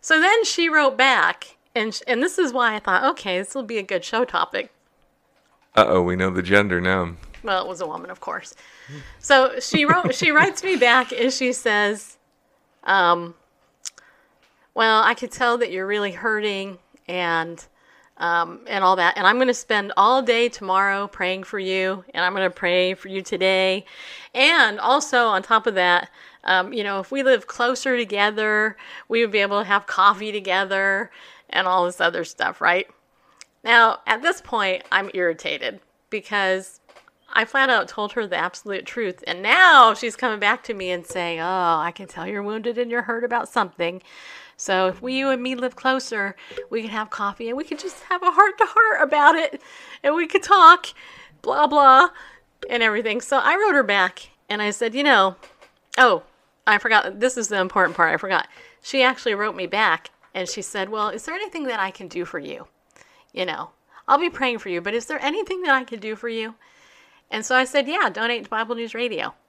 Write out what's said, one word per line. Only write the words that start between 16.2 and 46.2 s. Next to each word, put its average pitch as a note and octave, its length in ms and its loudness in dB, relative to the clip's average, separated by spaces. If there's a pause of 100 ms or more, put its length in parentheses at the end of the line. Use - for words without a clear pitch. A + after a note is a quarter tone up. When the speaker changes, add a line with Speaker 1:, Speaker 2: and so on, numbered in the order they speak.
Speaker 1:
and, E3+ 580 -4 (520)
um, E3+ 500 -2
and G3 160 -4
all F#3 140 4
that. F3 200 2
And G3 80 0
I'm G#3+ 120 6
gonna B3+ 160 2
spend G#3 420 -4
all A#3+ 260 4
day A#3 280 0
tomorrow G3 580 -2
praying F#3 360 -6
for G3+ 160 -10
you, F#3+ 440 -4 (100)
and F3 120 0
I'm F3+ 80 0
gonna F#3+ 160 0
pray F3+ 440 0
for F#3+ 140 -14
you F#3+ 140 -8
today. F#3+ 640 0 (480)
And C4 460 2
also, B3+ 480 2
on G3 140 0
top A3 240 0
of G#3 100 -2
that, F3+ 340 2 (340)
um, F#3 300 0
you A3 100 -6
know, G3+ 160 -4
if F#3 120 -10
we C4+ 120 -2
live B3+ 240 2
closer B3+ 480 -2
together, G#3+ 800 -2 (320)
we A3+ 140 0
would A3 100 0
be G#3+ 80 2
able G3+ 200 0
to G3 60 -4
have G3+ 220 0
coffee G3+ 440 2
together G3 760 -2 (400)
and F#3+ 180 0
all F3+ 180 2
this F3+ 160 -6
other E3+ 240 0
stuff," - 340 -6
right? F3 300 0 (720)
Now, A#3 420 4
at A3 160 -2
this E4+ 200 -2
point, G3 500 -4
I'm G3 220 0
irritated E3 680 -4 (300)
because F#3+ 720 -4 (520)
I A3 140 2
flat C4+ 240 0
out A3 180 2
told G#3 260 -8
her A3+ 120 -4
the F3 120 -6
absolute F#3 500 -8
truth. G3+ 400 -8
And F3+ 160 -6
now C#4 500 8
she's A3 220 -6
coming G#3+ 240 -4
back G#3 240 0
to A#3 100 -8
me F#3 160 -8
and F3 160 -6
saying, E3+ 340 -6
"Oh, E3+ 400 0
I E3+ 120 -4
can F#3+ 160 -16
tell F3+ 180 -12
you're G3+ 160 -8
wounded G#3+ 360 -6
and A#3+ 120 -4
you're A#3 140 -4
hurt A#3 200 -6
about A#3+ 260 -4
something. F3+ 520 -4 (560)
So F#3+ 300 0
if F#3 140 -6
we, B3+ 120 -6
you C4+ 160 -2
and B3 140 -2
me B3+ 120 -4
live B3 200 -6
closer, A#3+ 600 -4 (340)